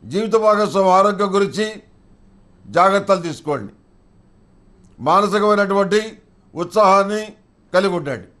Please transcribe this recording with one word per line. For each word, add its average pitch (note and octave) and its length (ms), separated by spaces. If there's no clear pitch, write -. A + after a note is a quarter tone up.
జీవిత G#3 320
భాగస్వామి G3+ 440
ఆరోగ్యం G3 460
గురించి G3+ 300
జాగ్రత్తలు G3 460
తీసుకోండి, D3 520
మానసికమైనటువంటి G3+ 920
ఉత్సాహాన్ని G3 680
కలిగి F#3 260
ఉండండి. C3 280